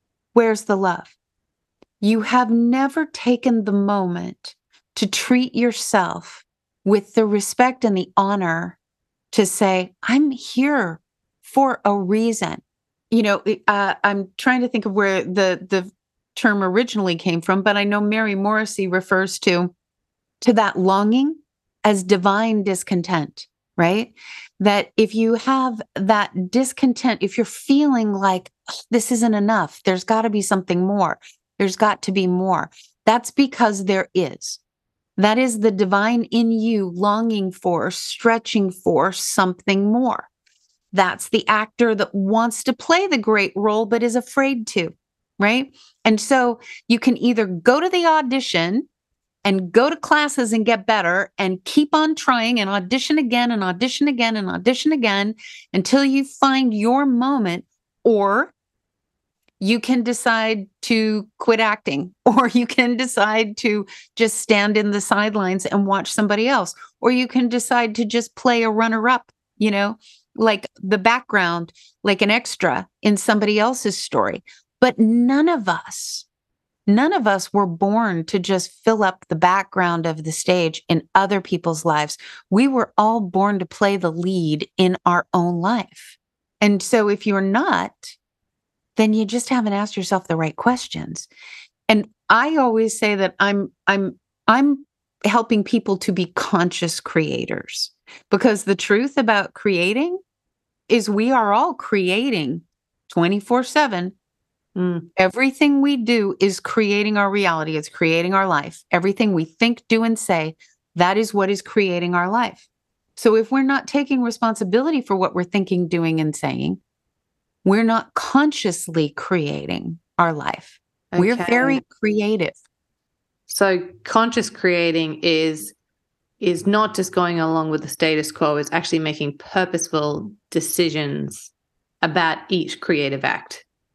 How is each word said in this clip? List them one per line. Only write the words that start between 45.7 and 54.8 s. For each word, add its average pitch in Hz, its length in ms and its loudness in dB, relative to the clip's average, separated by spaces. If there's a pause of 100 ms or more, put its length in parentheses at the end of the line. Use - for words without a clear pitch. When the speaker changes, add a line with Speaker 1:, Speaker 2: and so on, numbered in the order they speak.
Speaker 1:
And 220 120 4
so 247 400 0 (300)
you 233 100 2
can 240 200 0
either 226 260 0
go 185 360 2
to 359 100 0
the 349 160 0
audition 262 800 0 (560)
and 190 260 0
go 240 200 4
to 320 60 -4
classes 285 580 0
and 226 100 0
get 214 220 0
better 190 500 0
and 185 280 -2
keep - 300 0
on 311 200 2
trying 240 440 0
and 196 120 0
audition 202 480 0
again 240 320 0
and 220 120 -2
audition 214 460 -2
again 233 300 -2
and 196 100 -4
audition 214 420 0